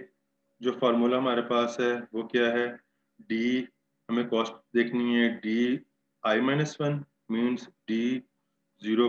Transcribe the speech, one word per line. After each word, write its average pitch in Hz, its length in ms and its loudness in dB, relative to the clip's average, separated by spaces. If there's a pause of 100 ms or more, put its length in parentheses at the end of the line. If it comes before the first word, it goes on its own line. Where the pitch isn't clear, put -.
(600)
जो 120 140 0
formula 120 420 2
हमारे 123 280 0
पास 117 360 0
है 120 140 0 (180)
वो 113 140 -4
क्या 120 240 2
है? 120 180 0 (520)
डी, 120 480 -2 (400)
हमें 120 200 -2
cost 113 260 0 (200)
देखनी 120 400 2
है 120 140 4 (100)
डी 120 420 0 (440)
I 110 180 2
minus 147 380 0
one 147 240 -2 (260)
means 120 360 -2 (220)
डी 120 340 -2 (600)
zero 113 260 2